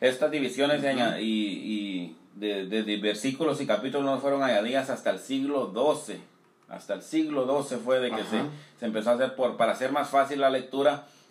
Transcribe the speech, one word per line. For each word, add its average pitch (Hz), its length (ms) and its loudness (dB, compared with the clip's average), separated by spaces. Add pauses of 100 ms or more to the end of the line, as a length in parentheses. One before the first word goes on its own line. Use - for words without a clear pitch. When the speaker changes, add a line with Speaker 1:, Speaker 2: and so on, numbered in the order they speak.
Speaker 1:
Estas 131 280 4
divisiones 143 520 0
de 139 120 2
Speaker 2:
Ujú. 127 80 0
Speaker 1:
aña-, 110 200 2
y, 110 40 -2
y 101 920 -2 (200)
de, 101 320 -2
de, 110 160 0
de 104 140 -2
versículos 131 640 0
y 139 40 -2
capítulos 135 400 0
no 135 140 0
fueron 139 240 0
añadidas 127 460 2
hasta 117 220 -2
el 92 80 -4
siglo 135 480 -2
doce. 110 520 0 (500)
Hasta - 240 -8
el 92 80 -6
siglo 151 440 0
doce 135 320 0
fue 123 220 2
de 123 120 0
que 110 140 -2
se, 110 140 -2
Speaker 2:
Ajá. 147 100 -2 (300)
Speaker 1:
se 120 60 -6
empezó 110 260 0
a - 20 6
hacer, 127 220 2
por, 120 220 0
para 113 140 4
hacer 131 220 0
más 143 160 0
fácil 139 320 2
la 135 80 6
lectura, 139 560 0 (240)